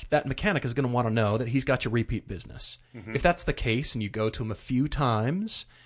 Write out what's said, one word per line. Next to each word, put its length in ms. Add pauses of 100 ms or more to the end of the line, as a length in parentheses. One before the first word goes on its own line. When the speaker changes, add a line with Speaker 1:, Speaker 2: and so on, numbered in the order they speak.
Speaker 1:
that 180
mechanic 380
is 80
gonna 160
wanna 220
know 260
that 120
he's 180
got 180
your 80
repeat 340
business. 520 (180)
Speaker 2:
Mm-hmm. 180
Speaker 1:
If 60
that's 240
the 80
case 420
and 80
you 60
go 220
to 120
him 80
a 40
few 340
times 800 (200)